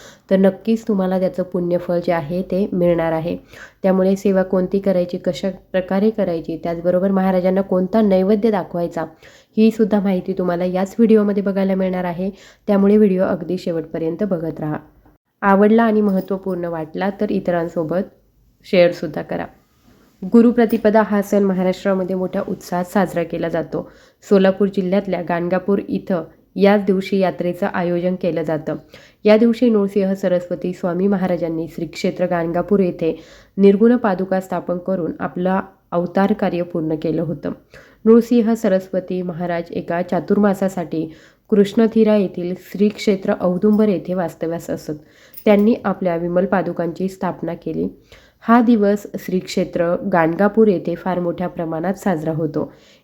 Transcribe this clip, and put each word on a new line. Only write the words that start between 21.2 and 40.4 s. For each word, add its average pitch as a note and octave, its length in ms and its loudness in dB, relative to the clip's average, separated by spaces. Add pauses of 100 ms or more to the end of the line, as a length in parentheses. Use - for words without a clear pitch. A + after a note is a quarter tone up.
सण G3+ 200 0
महाराष्ट्रामध्ये F#3 760 0
मोठ्या F#3 320 -4
उत्साहात F3+ 360 -6
साजरा F3 380 -2
केला E3 260 -6
जातो. D#3+ 420 -6 (380)
सोलापूर F#3+ 400 4
जिल्ह्यातल्या F#3 540 -2
गाणगापूर F3 640 -2
इथं F#3 360 -4 (320)
याच G3 280 4
दिवशी F#3+ 340 0
यात्रेचं F3 480 -2
आयोजन F3 480 -2
केलं E3+ 280 -2
जातं. D3+ 340 -4 (480)
या G#3 120 6
दिवशी A#3 340 2
नृसिंह G3 440 0
सरस्वती F3+ 580 -2
स्वामी F3+ 340 -2
महाराजांनी F3 640 -2
श्री E3 180 -8
क्षेत्र F#3 400 -4
गाणगापूर F3 540 0
येथे E3+ 340 -2 (420)
निर्गुण G3+ 400 6
पादुका F#3+ 440 -2
स्थापन F3 380 -6
करून F3 420 -4
आपलं F#3 400 -2 (320)
अवतार F3 400 0
कार्य F3 300 -2
पूर्ण D#3+ 400 -4
केलं D#3+ 200 -2
होतं. D#3 300 -6 (520)
नृसिंह A3+ 500 6
सरस्वती F#3 680 -2
महाराज F3 500 -6
एका F3 300 -4
चातुर्मासासाठी F#3 1040 -2 (440)